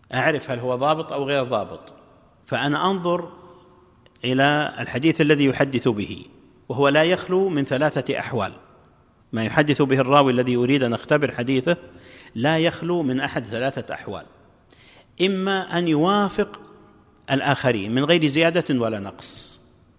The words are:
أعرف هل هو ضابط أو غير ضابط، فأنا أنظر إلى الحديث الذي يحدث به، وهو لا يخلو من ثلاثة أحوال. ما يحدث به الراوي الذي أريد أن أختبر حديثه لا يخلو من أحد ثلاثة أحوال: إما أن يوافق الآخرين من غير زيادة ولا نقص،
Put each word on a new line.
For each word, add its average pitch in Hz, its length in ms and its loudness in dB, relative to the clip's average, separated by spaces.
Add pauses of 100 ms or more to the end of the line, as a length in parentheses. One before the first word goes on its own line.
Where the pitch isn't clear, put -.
(140)
أعرف 135 360 -2
هل 120 80 -4
هو 123 160 -2
ضابط 156 380 -2
أو 139 120 -4
غير 139 200 0
ضابط، 101 500 -6 (520)
فأنا 147 440 -2
أنظر 175 420 -2 (920)
إلى 139 540 2
الحديث 139 420 0
الذي 147 240 4
يحدث 135 440 2
به، 101 360 -4 (440)
وهو 139 200 2
لا 147 160 4
يخلو 185 440 0
من 147 160 0
ثلاثة 139 540 -2
أحوال. 104 340 -4 (800)
ما 113 120 -2
يحدث 147 380 2
به 135 180 2
الراوي 135 320 6
الذي 127 240 2
أريد 131 260 2
أن 117 100 0
أختبر 143 400 0
حديثه 131 440 0 (580)
لا 147 240 0
يخلو 170 440 0
من 131 180 0
أحد 139 240 -4
ثلاثة 117 500 -6
أحوال: 90 320 -12 (960)
إما 190 560 -2
أن 175 100 0
يوافق 196 720 0 (720)
الآخرين 123 640 0
من 135 100 2
غير 160 220 4
زيادة 160 540 2
ولا 110 180 -2
نقص، - 600 -12 (380)